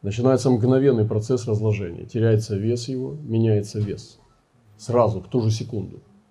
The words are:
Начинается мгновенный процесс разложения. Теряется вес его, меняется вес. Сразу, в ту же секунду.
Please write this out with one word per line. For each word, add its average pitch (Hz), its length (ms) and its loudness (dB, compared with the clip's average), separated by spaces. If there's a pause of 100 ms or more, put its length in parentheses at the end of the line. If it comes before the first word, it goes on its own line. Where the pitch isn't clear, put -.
Начинается 120 480 2
мгновенный 123 560 4
процесс 113 400 -2
разложения. 107 600 -2
Теряется 113 520 2
вес 117 300 -2
его, 131 340 -6
меняется 113 580 0
вес. 98 400 -6 (580)
Сразу, 110 440 0
в 90 60 -16
ту 123 140 0
же 110 100 2
секунду. 101 500 -6 (300)